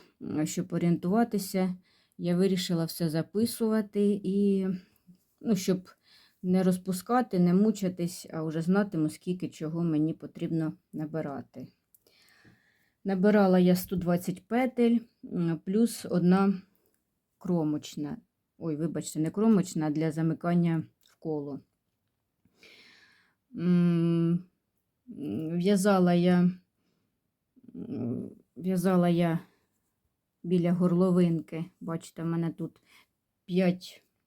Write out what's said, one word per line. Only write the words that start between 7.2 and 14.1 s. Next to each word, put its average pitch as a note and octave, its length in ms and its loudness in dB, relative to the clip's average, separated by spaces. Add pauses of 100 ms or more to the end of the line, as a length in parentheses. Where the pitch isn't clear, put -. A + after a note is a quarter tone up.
не F3 140 4
мучитись, F#3 800 0
а D#3+ 100 -6
вже D#3+ 180 -4
знатиму, F3+ 480 0
скільки F3+ 400 -8
чого E3 340 -6
мені D#3 300 0
потрібно D#3+ 600 -6 (200)
набирати. D3 720 -10 (1400)
Набирала F#3+ 560 4
я F3+ 160 6
сто F3+ 200 -4
двадцять F3 520 -2